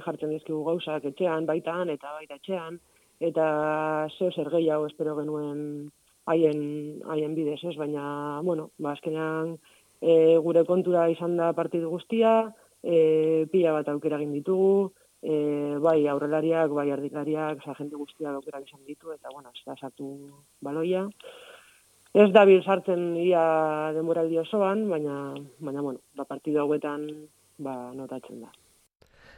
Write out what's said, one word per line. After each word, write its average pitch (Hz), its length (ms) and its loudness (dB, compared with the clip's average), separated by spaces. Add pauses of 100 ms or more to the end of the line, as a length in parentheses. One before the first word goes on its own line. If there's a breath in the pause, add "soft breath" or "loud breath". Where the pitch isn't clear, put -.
jartzen 151 300 -6
dizkigu 156 340 -6
gauzak 156 400 -4
etxean, 160 400 -2
baita 165 240 -2
han 175 160 -4
eta 147 300 -8
baita 147 180 -18
etxean, 175 400 -8 (540 soft breath)
eta 160 180 2 (720)
zeo 185 100 0
zer 156 240 -6
gehiago 156 400 0
espero 151 240 -4
genuen 147 760 -8 (380)
haien, 156 340 2 (460)
haien 156 240 -2
bidez, 151 300 -4
ez? 175 180 -6
Baina, 147 240 -6 (400)
bueno, 165 320 -4
ba, 147 160 -4
azkenean, 160 640 -6 (420 soft breath)
e, 165 380 8
gure 165 320 4
kontura 175 400 4
izan 170 320 -2
da 170 160 2
partidu 165 400 -2
guztia, 226 460 2 (400 soft breath)
e, 160 680 4
pila 160 320 4
bat 147 80 -4
aukera 147 320 -2
egin 147 160 -4
ditugu, 190 540 2 (300 soft breath)
e, 147 600 -2
bai 160 260 4
aurrelariak, 156 680 0
bai 143 160 0
erdilariak, 147 720 -4
oza, 139 160 -12
jende 147 220 -10
guztiak 143 340 -10
aukerak 139 340 -12
izan 143 200 -20
ditu, 160 260 -16
eta, 139 200 -16
bueno, 139 200 -20
ez - 120 -20
da 139 120 -12
sartu 135 320 -12 (520)
baloia. 165 460 -4 (1080 loud breath)
Ez 208 200 10
dabil 196 300 10
sartzen 175 580 0
ia 175 220 4 (520)
denboraldi 165 460 0
osoan, 202 480 0
baina, 143 440 -4 (260)
baina, 143 220 -6
bueno, 135 200 -6 (160)
ba, 143 80 -8
partidu 147 380 -2
hauetan, 147 440 -2 (500)
ba, 127 380 -10
notatzen 131 460 -12
da. - 100 -20 (840 soft breath)